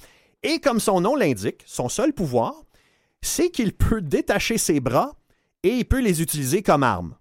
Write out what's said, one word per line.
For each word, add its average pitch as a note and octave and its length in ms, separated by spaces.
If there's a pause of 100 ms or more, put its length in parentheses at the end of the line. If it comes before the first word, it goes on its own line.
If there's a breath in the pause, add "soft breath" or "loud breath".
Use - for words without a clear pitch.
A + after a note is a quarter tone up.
(420 soft breath)
Et D#4+ 160
comme A#3 220
son G3 200
nom G#3 140
l'indique, C3+ 500
son - 240
seul C4 240
pouvoir, C3 420 (680)
c'est - 280
qu'il A#3 220
peut - 300
détacher G3+ 560
ses D3+ 220
bras C#3 320 (500)
et F3+ 80
il B3 140
peut B3+ 160
les F#3 200
utiliser D3+ 420
comme D3+ 200
arme. F2+ 380